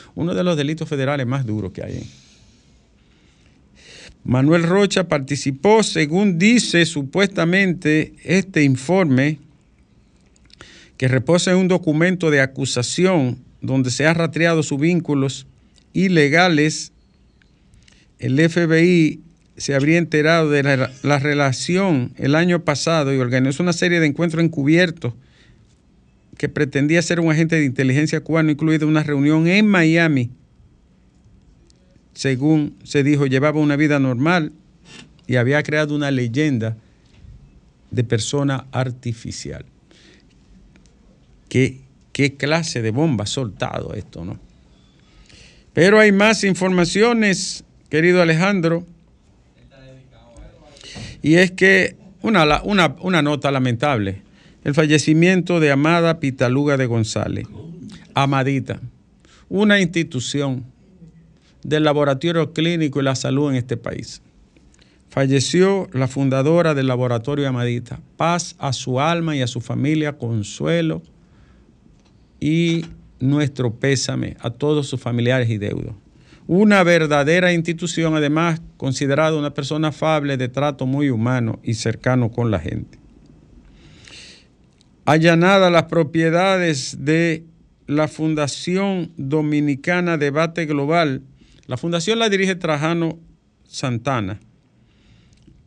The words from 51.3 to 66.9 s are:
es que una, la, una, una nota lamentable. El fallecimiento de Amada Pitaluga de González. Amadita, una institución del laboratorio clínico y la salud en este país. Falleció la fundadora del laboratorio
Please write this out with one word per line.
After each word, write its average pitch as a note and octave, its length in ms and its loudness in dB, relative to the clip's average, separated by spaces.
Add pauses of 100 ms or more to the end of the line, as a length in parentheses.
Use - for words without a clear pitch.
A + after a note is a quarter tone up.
es F#3 160 4
que F#3 460 2 (260)
una, F#3+ 240 4
la, D3 160 0
una, F3+ 360 0
una F3+ 220 0
nota C#3+ 300 0
lamentable. B2 720 -2 (400)
El D3 100 -2
fallecimiento D#3+ 840 2
de D3+ 100 4
Amada E3 500 2
Pitaluga C3+ 580 0
de C3 100 0
González. A2 580 -4 (720)
Amadita, C3+ 640 0 (720)
una G3+ 300 2
institución C#3+ 840 -4 (1000)
del D#3 200 0
laboratorio D3 680 0
clínico D#3 480 -2
y - 20 -2
la C3+ 120 0
salud C3+ 340 -2
en C3 80 0
este B2+ 180 -6
país. - 460 -12 (880)
Falleció F3 840 0
la C3 160 -2
fundadora C#3+ 640 0
del C3+ 140 0
laboratorio B2+ 600 -2